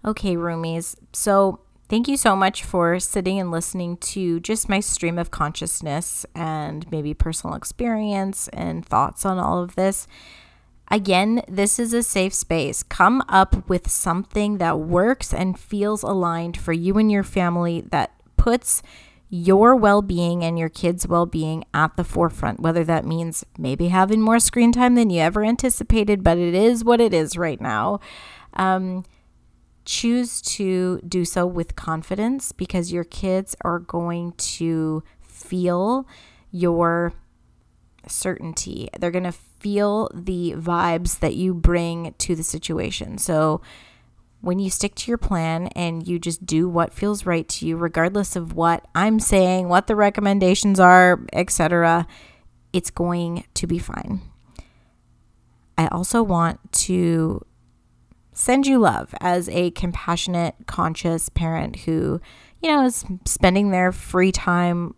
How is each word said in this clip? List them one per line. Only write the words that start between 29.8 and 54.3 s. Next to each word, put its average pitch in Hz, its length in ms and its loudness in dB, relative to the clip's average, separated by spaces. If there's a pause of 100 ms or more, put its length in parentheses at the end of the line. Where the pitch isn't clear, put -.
choose 240 560 -2
to 185 680 -2
do 175 200 0
so 180 200 0
with 175 300 -4
confidence 208 760 -4
because 180 400 -4
your 175 120 -4
kids 190 560 -4
are 175 180 0
going 170 540 -4
to 160 720 -2 (180)
feel 185 880 -2 (420)
your 170 640 0 (920)
certainty. - 840 -6 (100)
They're 175 120 -2
gonna 180 220 -4
feel 208 840 -2
the 175 420 -4
vibes 170 600 0
that - 180 0
you 185 160 0
bring 170 640 0
to 170 180 -4
the 160 60 -8
situation. - 760 -6
So 156 420 0 (800)
when 180 180 -2
you 196 120 -4
stick 202 240 -4
to - 160 -8
your 233 80 -2
plan 165 500 -2
and 165 380 -6
you 175 120 -4
just 170 280 -8
do 160 220 2
what 170 260 0
feels 202 320 -4
right 170 220 0
to - 180 -8
you, 165 100 -2
regardless 175 600 -2
of 165 160 -6
what 165 420 0
I'm 220 240 4
saying, 185 500 4
what 180 200 4
the 214 80 2
recommendations 202 840 4
are, 180 540 8
et - 180 -2
cetera, 170 560 2 (640)
it's 180 180 -2
going 175 540 -4 (100)
to - 120 -4
be 170 120 -2
fine. - 420 -8 (1600)